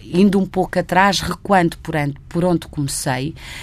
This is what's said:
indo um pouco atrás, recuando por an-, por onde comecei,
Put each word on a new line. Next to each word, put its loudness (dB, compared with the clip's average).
indo 4
um 2
pouco -2
atrás, 2
recuando 0
por -6
an-, -2
por -2
onde 0
comecei, -4